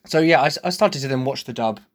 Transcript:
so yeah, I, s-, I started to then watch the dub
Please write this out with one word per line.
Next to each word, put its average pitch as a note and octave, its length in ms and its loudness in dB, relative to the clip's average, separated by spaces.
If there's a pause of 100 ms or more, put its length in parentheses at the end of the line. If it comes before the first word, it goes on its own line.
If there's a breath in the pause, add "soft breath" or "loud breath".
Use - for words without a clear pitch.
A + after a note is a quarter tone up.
so D#3+ 120 0
yeah, D#3+ 220 4
I, C#3+ 60 2
s-, D3+ 160 -4
I F3+ 80 -4
started F3+ 300 0
to C#3 60 -6
then C3 160 -2
watch C3 200 -6
the A#2+ 100 -10
dub A2 260 -2 (160)